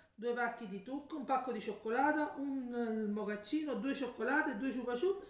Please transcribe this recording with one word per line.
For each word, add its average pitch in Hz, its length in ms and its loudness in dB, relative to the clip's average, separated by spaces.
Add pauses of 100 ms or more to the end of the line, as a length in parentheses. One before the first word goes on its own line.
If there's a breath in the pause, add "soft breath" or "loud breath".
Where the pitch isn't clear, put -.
(140 loud breath)
due 233 180 -2
pacchi 233 360 -2
di 190 160 -8
tucco, 285 320 -6
un 269 80 -4
pacco 254 260 2
di 214 100 -2
cioccolata, 285 760 2
un, 269 360 -2
eh, 220 380 0
mocaccino, 214 640 -2
due 247 220 0
cioccolate, 262 600 2
due 247 160 0
chupa 240 220 -2
chup, 370 360 2